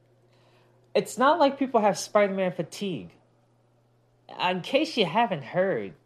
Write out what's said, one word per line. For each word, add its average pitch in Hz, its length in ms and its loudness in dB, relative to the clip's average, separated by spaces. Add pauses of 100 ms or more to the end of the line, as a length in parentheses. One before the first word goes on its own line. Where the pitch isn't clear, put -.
(920)
It's - 240 -2
not 285 200 4
like 277 220 2
people 254 220 2
have 202 160 2
Spider-Man 190 560 0
fatigue. 156 560 -8 (1300)
In 185 200 -2
case - 360 -2
you 202 80 4
haven't 185 380 0
heard, 139 500 -2 (120)